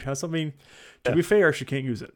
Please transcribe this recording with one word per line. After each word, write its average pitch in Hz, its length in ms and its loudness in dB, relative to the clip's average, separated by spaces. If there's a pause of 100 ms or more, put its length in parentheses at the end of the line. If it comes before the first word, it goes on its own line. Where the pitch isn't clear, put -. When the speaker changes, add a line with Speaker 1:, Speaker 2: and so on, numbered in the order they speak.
Speaker 1:
That's, 139 180 -6
I 180 40 -6
mean, 160 260 -4 (500)
to 123 80 0
Speaker 2:
Yeah. 113 40 2
Speaker 1:
be 170 80 4
fair, 190 280 6
she 131 140 -4
can't 139 180 -4
use 120 180 -4
it, - 140 -16